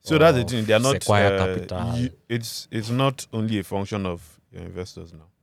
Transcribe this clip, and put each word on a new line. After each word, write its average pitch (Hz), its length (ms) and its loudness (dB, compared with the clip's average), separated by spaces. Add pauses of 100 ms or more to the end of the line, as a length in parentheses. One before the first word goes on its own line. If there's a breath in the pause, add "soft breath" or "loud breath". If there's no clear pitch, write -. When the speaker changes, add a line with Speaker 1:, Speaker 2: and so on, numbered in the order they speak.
Speaker 1:
So 156 160 0
that's 156 200 8
the 120 60 2
Speaker 2:
or - 40 -2
Speaker 1:
thing. 113 180 -2
They 107 80 4
are 110 60 6
not, 127 220 2
Speaker 2:
Sequoia 101 340 4
Speaker 1:
uh, - 20 0 (180)
Speaker 2:
Capital. 92 420 -4
Speaker 1:
you, 123 120 -2 (180)
it's, 117 440 -6
it's 110 180 -6
not 135 420 0
only 110 280 -2
a 92 40 -4
function 98 420 -4
of 87 340 -8 (120)
your 90 120 -14
investors 90 500 -12
now. 78 120 -20 (180)